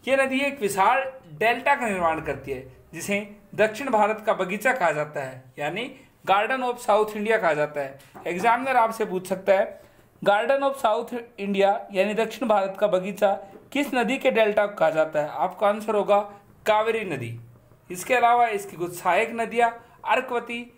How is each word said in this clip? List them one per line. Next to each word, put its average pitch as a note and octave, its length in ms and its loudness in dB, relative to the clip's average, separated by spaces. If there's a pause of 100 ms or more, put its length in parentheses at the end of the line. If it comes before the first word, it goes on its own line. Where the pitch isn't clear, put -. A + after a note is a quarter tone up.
ये C4 100 2
नदी C4 240 0
एक C#4 200 -4
विशाल G3 420 2 (360)
डेल्टा B3+ 360 2
का B3 120 -4
निर्माण E3+ 340 0
करती C3+ 300 -6
है, B2+ 160 -8 (260)
जिसे G3+ 340 -4 (280)
दक्षिण G#3+ 340 0
भारत G#3+ 360 2
का G#3+ 100 2
बगीचा G3 380 0
कहा A#3 180 2
जाता D3+ 320 -4
है, C3 200 -12 (160)
यानी F#3 320 -6 (340)
Garden A3 380 2
of A#3+ 160 -4
South G#3+ 320 2
India G#3+ 300 0
कहा E3 120 2
जाता D3 280 -2
है। C3+ 180 -8 (280)
Examiner A#3 500 0
आपसे A3 280 2
पूछ F3+ 220 -6
सकता F#3+ 260 0
है, - 240 0 (440)
Garden A#3 420 2
of C4+ 140 0
South G#3+ 360 0 (260)
India G3 340 2 (200)
यानी G3 200 0
दक्षिण A3 340 -2
भारत G3 320 2
का G#3 80 4
बगीचा G3+ 440 0 (420)
किस C#4+ 200 -2
नदी B3 240 0
के C4+ 140 2
डेल्टा G#3+ 340 4
को G3+ 100 -8
कहा D#3+ 140 4
जाता D#3 320 0
है? D3+ 80 -4
आपका F3+ 380 -2
आंसर G#3+ 280 0
होगा G3+ 240 4 (460)
कावेरी A3 400 2
नदी। A#2+ 340 -8 (500)
इसके F3+ 260 -2
अलावा A#3+ 320 4
इसकी G3+ 300 -6
कुछ F3 160 -6
सहायक G3+ 400 0
नदियाँ A#3 360 0 (360)
अर्कवती A#3+ 560 -2 (160)